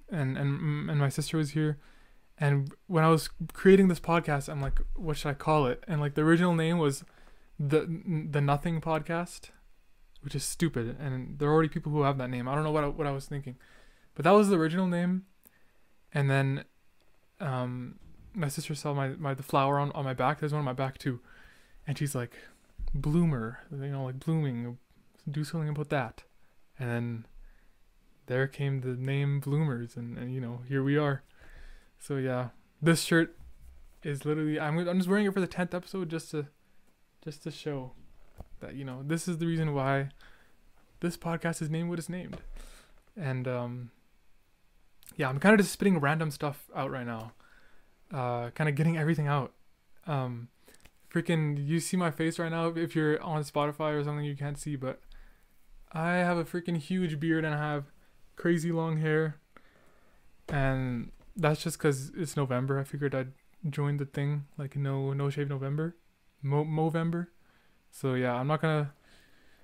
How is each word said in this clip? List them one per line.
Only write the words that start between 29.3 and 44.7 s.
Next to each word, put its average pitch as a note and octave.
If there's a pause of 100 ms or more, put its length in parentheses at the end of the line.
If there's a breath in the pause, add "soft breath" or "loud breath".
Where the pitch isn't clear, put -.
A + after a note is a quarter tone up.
Bloomers, C#3
and, A#2+
and, B2
you C3
know, A#2+
here C3+
we C#3
are. C#3+ (760 soft breath)
So C#3+
yeah, B2+ (300)
this D#3+
shirt E3 (680)
is C#3+
literally, D3+
I'm, D3+ (100)
I'm F3+
just F3+
wearing G3+
it G3
for G3
the F3+
tenth F3+
episode F3+
just E3
to, D3+ (800)
just D3+
to E3
show C#3 (640)
that, -
you C#3
know, B2+
this D#3+
is E3+
the E3+
reason D#3+
why C#3 (920 soft breath)
this E3+
podcast E3
is D3+
named E3+
what F3
it's E3
named. F3 (800 loud breath)
And, C3
um, B2 (1200)